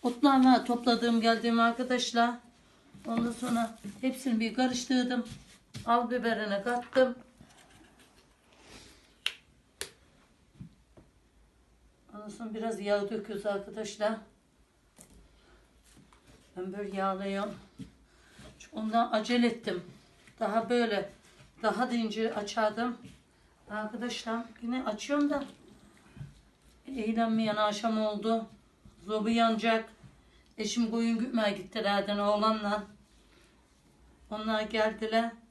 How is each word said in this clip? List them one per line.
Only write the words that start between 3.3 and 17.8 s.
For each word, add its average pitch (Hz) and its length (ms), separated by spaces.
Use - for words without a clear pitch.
sonra 233 460
hepsini 254 380
bir 220 140
karıştırdım. 247 760
Al 233 240
biberine 214 520
kattım. 240 540
Ondan 208 160
sonra 220 240
biraz 220 260
yağ 202 300
döküyoruz 208 360
arkadaşlar. 208 680
Ben 185 160
böyle 196 240
yağlıyorum. 196 560